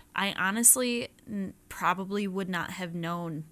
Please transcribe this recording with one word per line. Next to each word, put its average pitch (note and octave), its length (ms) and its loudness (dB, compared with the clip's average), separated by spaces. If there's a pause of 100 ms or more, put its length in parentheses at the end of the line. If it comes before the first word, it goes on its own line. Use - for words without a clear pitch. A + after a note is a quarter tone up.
(160)
I G3 220 0
honestly A#3 720 4 (180)
n-, G3 260 -4 (160)
probably F#3+ 580 0
would F#3 220 -4
not F3 220 -4
have F3+ 240 -6
known E3 560 -4